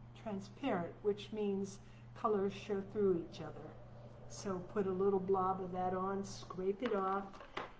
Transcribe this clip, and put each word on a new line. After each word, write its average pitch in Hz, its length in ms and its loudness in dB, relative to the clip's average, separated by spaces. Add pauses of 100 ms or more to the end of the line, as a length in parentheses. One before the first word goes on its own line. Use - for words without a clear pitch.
(240)
transparent, 196 800 -2
which 208 320 2
means 196 460 0 (360)
colors 202 380 4
show 196 280 -2 (120)
through 190 360 6
each - 120 -10
other. 151 280 -10 (600)
So 190 300 -4 (140)
put 196 140 4
a 190 40 2
little 196 280 6
blob 185 420 4
of 180 120 -4
that 185 200 2
on, 196 300 0
scrape 190 580 -2
it 220 140 2
off, 196 300 2 (540)